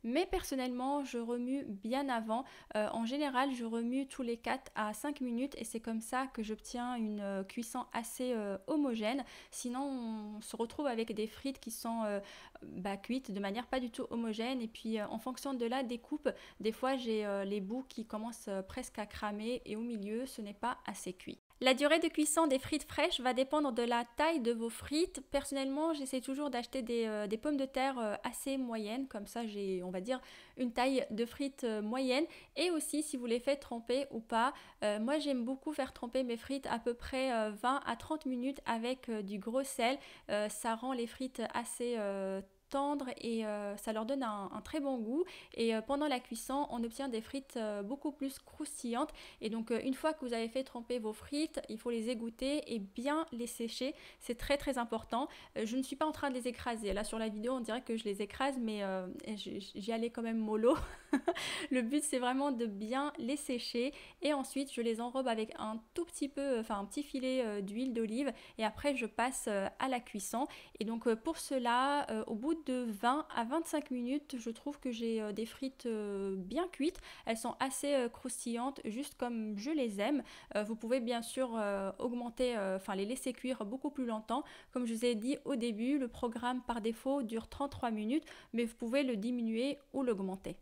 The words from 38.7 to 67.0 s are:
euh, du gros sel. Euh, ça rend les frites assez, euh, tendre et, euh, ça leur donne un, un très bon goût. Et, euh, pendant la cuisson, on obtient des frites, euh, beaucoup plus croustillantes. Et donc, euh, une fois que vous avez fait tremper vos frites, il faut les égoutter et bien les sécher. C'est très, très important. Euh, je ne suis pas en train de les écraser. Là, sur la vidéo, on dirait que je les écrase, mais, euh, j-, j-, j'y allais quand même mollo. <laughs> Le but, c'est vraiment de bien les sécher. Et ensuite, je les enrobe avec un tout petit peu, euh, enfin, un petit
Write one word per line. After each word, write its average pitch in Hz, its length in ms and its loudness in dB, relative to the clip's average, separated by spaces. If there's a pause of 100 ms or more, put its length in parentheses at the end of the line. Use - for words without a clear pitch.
euh, 220 140 -2
du 202 160 -4
gros 233 240 0
sel. 262 340 2 (340)
Euh, 208 180 2
ça 226 260 -2
rend 247 180 -2
les 240 140 0
frites 262 340 -6 (140)
assez, 240 420 -2
euh, 196 460 0 (280)
tendre 277 360 2 (120)
et, 226 280 0
euh, 208 300 -2
ça 220 160 -4
leur 214 120 0
donne 269 200 2
un, 208 280 -2
un 214 80 -6
très 302 200 -2
bon 277 180 0
goût. 240 260 2 (280)
Et, 226 240 4
euh, 220 40 2
pendant 285 280 2
la 247 100 2
cuisson, 262 520 -2
on 233 120 -2
obtient 233 260 -4
des 233 120 -2
frites, 269 360 -6
euh, 214 260 -2
beaucoup 277 280 -2
plus 269 300 -4
croustillantes. 262 720 -2 (280)
Et 220 80 -2
donc, 226 220 -2
euh, 226 140 4
une 262 100 2
fois 311 180 2
que 302 120 -4
vous 240 80 -2
avez 226 160 0
fait 262 160 0
tremper 247 340 -4
vos 214 140 -2
frites, 294 560 -2
il 220 100 -6
faut 240 120 -4
les 233 200 0
égoutter 240 640 -2
et 226 60 0
bien 285 500 0
les 240 160 -4
sécher. 240 480 -4 (240)
C'est - 160 -4
très, 277 220 2
très 285 200 0
important. 233 520 0 (280)
Euh, 220 100 0
je 226 100 0
ne 262 60 2
suis 269 120 -4
pas 311 120 2
en 311 40 2
train 294 200 0
de 254 40 -2
les 247 140 -2
écraser. 226 460 -2
Là, 208 100 0
sur 220 140 -4
la 220 100 2
vidéo, 214 240 -2
on 262 80 0
dirait 233 220 -2
que 226 140 -2
je 220 80 -4
les 202 180 0
écrase, 262 360 0
mais, 220 240 0
euh, 190 240 0 (300)
j-, - 240 -6
j-, - 160 -12
j'y 208 160 -2
allais 226 180 0
quand 233 120 -6
même 226 160 0
mollo. 220 380 6 (360)
<laughs> - 580 0
Le 254 120 4
but, 277 200 2
c'est 269 160 2
vraiment 262 320 2
de 233 160 2
bien 226 520 0
les 262 180 0
sécher. 247 560 0 (280)
Et 294 120 4
ensuite, 269 400 0
je - 80 -4
les 226 200 2
enrobe 247 280 0
avec 220 320 0
un 220 200 -4 (120)
tout 339 140 -2
petit - 220 -2
peu, 277 120 -4
euh, 269 200 4
enfin, 220 200 0
un 202 60 -2
petit 285 180 -4